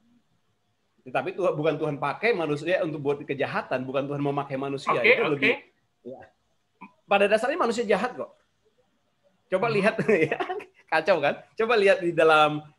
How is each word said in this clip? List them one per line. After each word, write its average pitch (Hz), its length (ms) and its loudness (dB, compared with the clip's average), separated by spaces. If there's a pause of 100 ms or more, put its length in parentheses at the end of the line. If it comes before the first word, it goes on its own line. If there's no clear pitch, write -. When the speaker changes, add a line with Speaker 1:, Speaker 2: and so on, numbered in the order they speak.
(1040)
Speaker 1:
Tetapi 131 280 -4
Tuhan, 180 200 0
bukan 151 240 0
Tuhan 151 200 -4
pakai 143 400 -2
manusia 160 480 -2
untuk 151 160 -6
buat 143 180 -2
kejahatan, 139 640 -4
bukan 131 220 -4
Tuhan 143 160 -6
memakai 143 360 -4
manusia. 139 380 -4
Speaker 2:
Oke, 143 160 2
Speaker 1:
Itu 233 140 2
Speaker 2:
oke. - 80 0
Speaker 1:
lebih, 214 220 0 (500)
ya. - 160 -16 (840)
Pada 202 200 4
dasarnya 220 340 2
manusia 233 260 -2
jahat 208 280 0
kok. - 240 -12 (1120)
Coba 190 200 -2
Speaker 2:
Hmm. 226 60 -2
Speaker 1:
lihat, 208 200 2 (180)
<laughs> 160 160 4
ya. - 80 -4 (500)
Kacau 160 340 2
kan? 143 200 0 (120)
Coba 226 240 0
lihat 196 240 4
di 175 120 -2
dalam 151 520 4 (140)